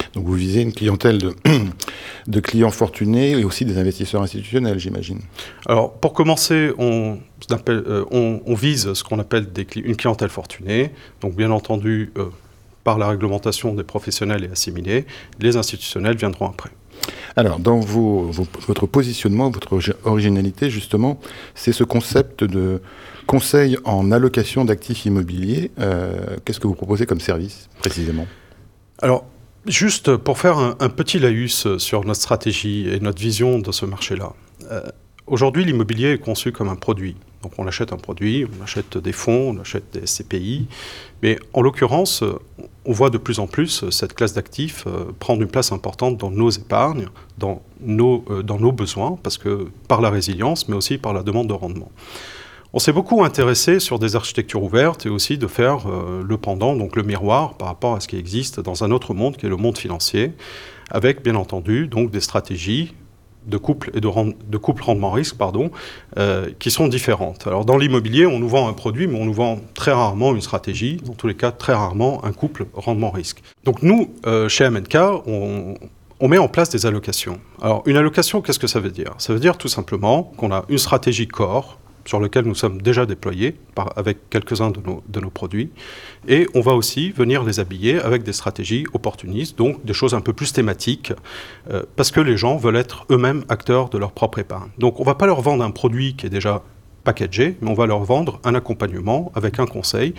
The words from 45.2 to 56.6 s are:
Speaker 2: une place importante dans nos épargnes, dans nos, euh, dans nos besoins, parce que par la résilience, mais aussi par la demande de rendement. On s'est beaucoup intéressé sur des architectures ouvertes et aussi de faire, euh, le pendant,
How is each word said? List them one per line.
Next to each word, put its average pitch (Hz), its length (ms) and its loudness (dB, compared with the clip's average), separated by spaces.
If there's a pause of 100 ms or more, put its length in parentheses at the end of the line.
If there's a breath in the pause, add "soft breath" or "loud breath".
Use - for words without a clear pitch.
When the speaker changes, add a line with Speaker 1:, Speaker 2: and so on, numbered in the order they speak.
Speaker 2:
une 101 60 -2
place 127 240 0
importante 123 440 -2
dans 104 140 -6
nos 110 200 2
épargnes, 110 560 0 (320 loud breath)
dans 98 240 -6 (180)
nos, 120 500 2
euh, 98 120 -4
dans 104 160 -4
nos 117 140 4
besoins, 110 500 -4
parce 101 140 -4
que 101 300 -4 (220)
par 120 120 4
la 110 100 4
résilience, 101 580 -2
mais 104 80 -2
aussi 117 200 -2
par 123 160 -6
la 92 100 -4
demande 107 260 -2
de 104 40 -2
rendement. 92 380 -8 (800 loud breath)
On 123 80 0
s'est 156 120 4
beaucoup 190 320 4
intéressé 139 540 4
sur 123 220 -2
des 110 160 0
architectures - 460 -2
ouvertes 120 440 2
et - 20 -2
aussi 104 300 -2
de 120 80 -2
faire, 120 420 0
euh, 92 380 -6
le 110 100 0
pendant, 107 380 0